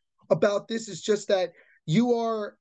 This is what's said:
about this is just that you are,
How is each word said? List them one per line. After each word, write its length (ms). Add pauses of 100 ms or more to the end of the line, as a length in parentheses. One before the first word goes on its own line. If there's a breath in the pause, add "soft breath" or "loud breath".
(300)
about 380
this 200
is 140
just 280
that 220 (360 soft breath)
you 260
are, 480